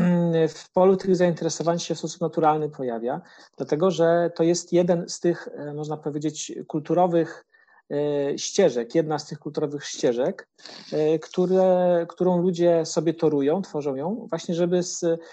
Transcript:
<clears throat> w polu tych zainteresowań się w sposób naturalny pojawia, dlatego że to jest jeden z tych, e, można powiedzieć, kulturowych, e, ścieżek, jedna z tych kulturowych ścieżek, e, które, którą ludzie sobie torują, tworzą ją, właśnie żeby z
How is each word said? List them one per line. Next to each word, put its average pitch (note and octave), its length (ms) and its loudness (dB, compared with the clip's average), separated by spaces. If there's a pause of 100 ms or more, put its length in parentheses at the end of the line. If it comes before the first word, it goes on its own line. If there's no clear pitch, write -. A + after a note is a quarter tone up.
<clears throat> E3 460 2
w - 180 -20
polu F#3 240 6
tych F#3+ 180 0
zainteresowań E3+ 640 0
się E3 160 -6
w - 40 -8
sposób - 220 -10
naturalny D#3 480 0
pojawia, B2+ 520 -6 (360)
dlatego D#3 340 0
że E3+ 440 2
to E3 80 0
jest F3 300 0
jeden F3 360 2
z - 100 -12
tych, - 280 -2
e, D3 260 -10
można D3+ 240 -6
powiedzieć, D3+ 540 -6 (160)
kulturowych, E3 800 0 (460)
e, D3 460 -2
ścieżek, B2 580 0
jedna D#3 240 0
z D3+ 60 -12
tych - 140 -14
kulturowych D3 460 -6
ścieżek, C3+ 640 -2 (440)
e, D#3 280 0
które, F3+ 920 2
którą F3+ 320 2
ludzie E3+ 440 4
sobie D#3+ 280 0
torują, D3+ 480 2
tworzą D3 340 -6
ją, F3 340 -6
właśnie E3 260 -4
żeby F3 280 0
z - 220 -6 (280)